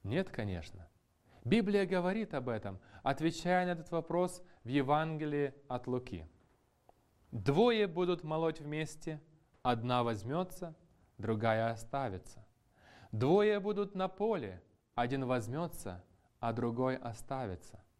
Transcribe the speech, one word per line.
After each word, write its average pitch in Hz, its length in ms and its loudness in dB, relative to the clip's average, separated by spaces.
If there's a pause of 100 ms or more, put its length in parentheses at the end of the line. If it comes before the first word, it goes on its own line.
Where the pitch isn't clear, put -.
Нет, 139 280 -2
конечно. 90 580 -6 (540)
Библия 202 420 4
говорит 185 480 0
об 123 160 -2
этом, 104 300 -4 (240)
отвечая 170 640 2
на 180 60 0
этот 165 200 -6
вопрос 170 500 0 (220)
в 113 60 -10
Евангелии 147 840 2 (140)
от 123 200 -6
Луки. 123 380 -4 (1040)
"Двое 202 540 4
будут 175 380 0
молоть 160 380 0
вместе, 151 600 -6 (400)
одна 123 420 2
возьмется, 147 720 -4 (420)
другая 113 540 2
оставится. 110 760 -6 (680)
Двое 202 480 4
будут 202 360 -2
на 185 120 0
поле, 170 540 -2 (340)
один 127 300 0
возьмется, 120 760 -4 (360)
а 117 140 0
другой 120 420 0
оставится". 117 880 -8 (160)